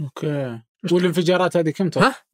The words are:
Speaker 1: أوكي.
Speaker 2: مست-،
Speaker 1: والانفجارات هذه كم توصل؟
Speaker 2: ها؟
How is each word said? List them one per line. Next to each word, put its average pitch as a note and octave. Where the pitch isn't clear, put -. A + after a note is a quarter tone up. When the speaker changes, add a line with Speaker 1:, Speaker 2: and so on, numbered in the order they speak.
Speaker 1:
أوكي. C#3
Speaker 2:
مست-، F3
Speaker 1:
والانفجارات F3+
هذه E3
كم F3
توصل؟ F#3
Speaker 2:
ها؟ -